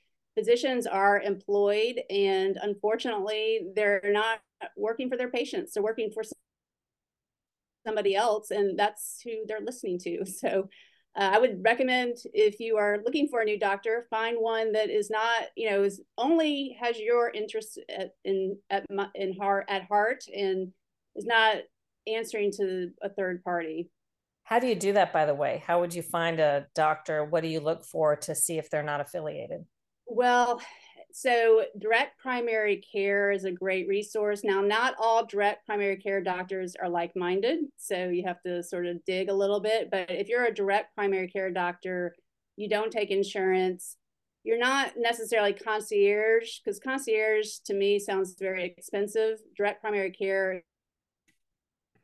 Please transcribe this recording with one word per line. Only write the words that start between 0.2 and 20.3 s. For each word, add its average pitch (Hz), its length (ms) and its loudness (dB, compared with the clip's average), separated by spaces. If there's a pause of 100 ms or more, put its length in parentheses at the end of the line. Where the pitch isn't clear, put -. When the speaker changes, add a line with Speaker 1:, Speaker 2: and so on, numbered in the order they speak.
Speaker 1:
physicians 240 480 2
are 202 340 4
employed, 202 800 2 (100)
and 196 520 2
unfortunately, 214 1120 -2
they're 202 300 2
not 214 360 2 (360)
working 226 320 -4
for 254 80 -4
their 247 140 -4
patients. 240 420 -4
They're 208 100 -2
working 220 300 -2
for 220 100 -6 (1600)
somebody 208 300 0
else, 214 380 2
and 202 260 2
that's - 460 -2
who 220 240 -8
they're 214 120 -6
listening 208 400 -6
to. 175 240 -6
<laughs> - 20 -6
So, 196 420 -2 (480)
uh, 196 180 2
I 220 40 6
would 214 260 2
recommend, 247 520 2 (160)
if 208 260 4
you 226 180 -2
are 208 280 2
looking 285 240 0
for 240 120 -2
a 220 40 2
new 208 120 0
doctor, 214 540 -2
find 226 260 -2
one 220 360 0
that 214 180 0
is 208 200 0
not, 226 340 0 (100)
you 220 160 -2
know, 202 140 2
is 190 180 -4 (160)
only 285 640 2
has 233 180 -2
your 233 320 2
interest 214 480 -8 (100)
at, - 360 -8
in, 196 340 0 (100)
at 196 220 -2
my, 196 240 -2
in 190 220 -4
heart, 196 320 0
at 196 160 -2
heart, 214 400 0 (120)